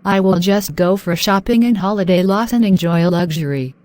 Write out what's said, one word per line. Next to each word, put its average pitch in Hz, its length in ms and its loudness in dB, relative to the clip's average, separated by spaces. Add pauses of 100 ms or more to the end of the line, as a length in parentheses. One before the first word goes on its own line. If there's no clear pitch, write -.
I 190 160 0
will 190 200 2
just 196 340 -2
go 180 240 0
for 180 180 -4
shopping 202 480 0
and 240 140 2
holiday 185 460 0
loss 202 300 0
and 233 120 2
enjoy 170 420 2
luxury. 156 760 -2